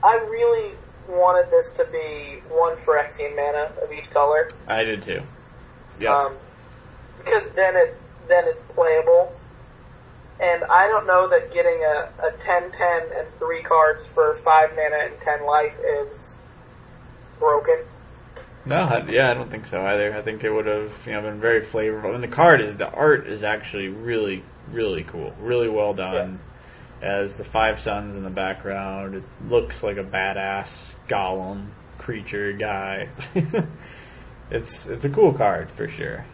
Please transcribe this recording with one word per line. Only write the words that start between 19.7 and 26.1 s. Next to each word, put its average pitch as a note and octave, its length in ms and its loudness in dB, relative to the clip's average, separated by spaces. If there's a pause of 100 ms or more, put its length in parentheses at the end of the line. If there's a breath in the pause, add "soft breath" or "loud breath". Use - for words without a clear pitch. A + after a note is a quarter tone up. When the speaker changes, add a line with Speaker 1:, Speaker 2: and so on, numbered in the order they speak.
Speaker 2:
either. G#2 340 0
I G#2+ 60 -8
think G#2+ 200 -6
it A2 80 0
would G#2+ 140 0
have, G#2+ 260 -2 (140)
you A2+ 80 -10
know, G#2+ 80 -4
been G#2+ 180 -8
very A2+ 220 4
flavorful. G#2+ 540 -4
And B2 100 -6
the A#2 100 -10
card D#3+ 280 8
is, G#2 160 -6
the G2 100 -4
art D3 380 2
is G#2 180 -8
actually G#2 440 -4
really, G#2+ 540 -4 (280)
really G2 340 -4
cool, E2 340 -12
really A#2 300 0
well G#2 240 0
done. F#2 460 -6 (640 loud breath)